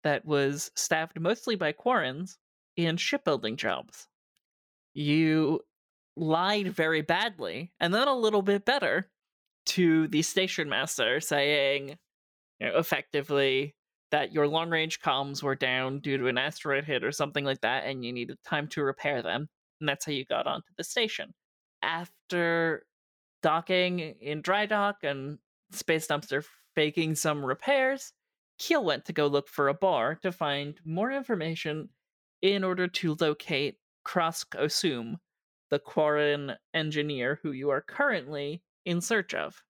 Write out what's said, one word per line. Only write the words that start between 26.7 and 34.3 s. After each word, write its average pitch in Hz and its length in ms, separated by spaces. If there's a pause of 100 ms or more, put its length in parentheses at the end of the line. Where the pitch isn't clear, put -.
faking 156 400
some 151 300
repairs, 262 680 (460)
Keel 294 260
went 147 220
to 208 60
go 147 140
look 143 220
for 143 180
a 139 80
bar 156 420
to 190 140
find 147 540
more 180 260
information 165 800 (540)
in 196 200
order 185 240
to 170 320
locate 151 600 (280)
Krosk - 500